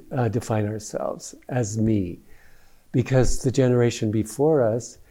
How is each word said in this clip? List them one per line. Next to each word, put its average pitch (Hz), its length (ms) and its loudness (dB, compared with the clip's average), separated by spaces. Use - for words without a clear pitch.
uh, 123 180 0
define 107 380 -2
ourselves - 680 -8
as 110 300 -4
me, 107 400 0
because 127 520 2
the 131 80 0
generation 120 600 2
before 135 520 2
us 113 340 -2